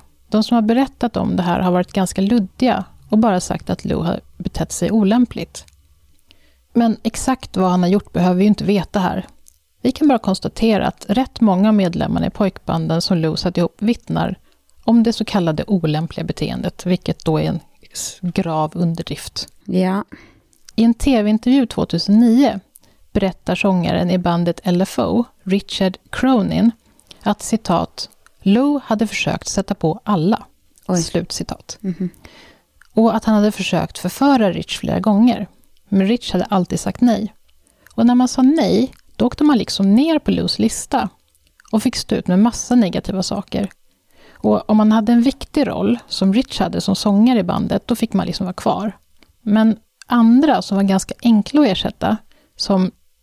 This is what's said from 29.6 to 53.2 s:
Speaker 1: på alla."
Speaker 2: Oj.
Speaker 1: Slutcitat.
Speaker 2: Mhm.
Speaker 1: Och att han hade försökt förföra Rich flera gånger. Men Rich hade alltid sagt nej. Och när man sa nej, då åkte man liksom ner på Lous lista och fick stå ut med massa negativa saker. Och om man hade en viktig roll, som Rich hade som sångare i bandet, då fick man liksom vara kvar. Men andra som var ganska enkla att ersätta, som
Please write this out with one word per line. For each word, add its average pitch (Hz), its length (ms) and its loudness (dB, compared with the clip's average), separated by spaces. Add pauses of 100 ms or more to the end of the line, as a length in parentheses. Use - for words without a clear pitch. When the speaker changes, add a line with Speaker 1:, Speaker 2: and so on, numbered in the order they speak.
Speaker 1:
på 165 300 -4
alla." 190 420 0 (400)
Speaker 2:
Oj. 180 160 -2
Speaker 1:
Slutcitat. - 800 -8
Speaker 2:
Mhm. 185 300 -6 (840)
Speaker 1:
Och 220 220 2
att 220 80 -6
han 220 100 2
hade 208 180 4
försökt - 460 -4
förföra 233 540 2
Rich - 260 -8
flera - 220 -2
gånger. 214 480 2 (400)
Men 190 180 0
Rich 240 260 -2
hade 180 120 -2
alltid - 360 -2
sagt - 200 -8
nej. 220 340 0 (600)
Och 226 120 2
när 247 80 4
man 247 140 4
sa - 140 -2
nej, 254 500 2 (240)
då 214 100 0
åkte - 180 -2
man 294 140 4
liksom 196 360 0
ner 302 240 4
på - 120 -4
Lous 175 280 -2
lista 220 500 -2 (640)
och 214 100 0
fick 240 140 -2
stå - 180 -6
ut - 120 -4
med 180 120 2
massa 226 360 0
negativa 190 480 0
saker. 202 480 -6 (640)
Och - 380 0
om 214 60 2
man 214 160 4
hade 220 200 2
en 240 100 4
viktig 269 440 -2
roll, 214 320 -2 (100)
som 190 260 0
Rich - 260 -2
hade 170 200 -4
som 190 160 -2
sångare 220 420 2
i 196 60 2
bandet, - 420 -2
då 247 80 -2
fick 226 180 -4
man 185 140 0
liksom 180 200 -6
vara 180 80 -8
kvar. 190 420 -4 (460)
Men 220 340 2 (300)
andra 240 560 4
som - 140 -4
var 196 80 2
ganska 190 380 0
enkla 226 380 2
att 294 60 4
ersätta, 202 500 -2 (400)
som 185 340 0 (320)